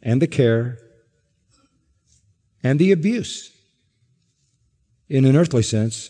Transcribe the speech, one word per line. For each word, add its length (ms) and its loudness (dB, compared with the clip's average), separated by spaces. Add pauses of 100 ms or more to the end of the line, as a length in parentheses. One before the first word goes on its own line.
and 180 0
the 60 2
care 500 0 (1900)
and 140 0
the 140 4
abuse, 640 -4 (1500)
in 160 2
an 100 6
earthly 280 2
sense, 460 -4